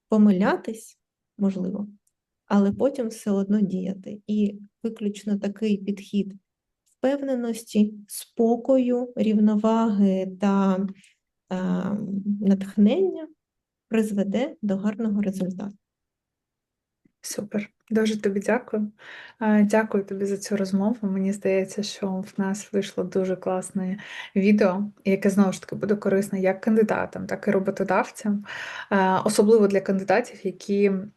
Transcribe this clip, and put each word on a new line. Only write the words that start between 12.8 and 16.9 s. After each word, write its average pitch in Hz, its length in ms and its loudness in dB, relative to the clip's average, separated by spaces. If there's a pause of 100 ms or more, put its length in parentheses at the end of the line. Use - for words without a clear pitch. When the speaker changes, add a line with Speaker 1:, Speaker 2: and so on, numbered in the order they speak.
Speaker 1:
призведе 214 720 -2
до 196 140 -2
гарного 208 460 -2
результату. 190 540 -6 (1400)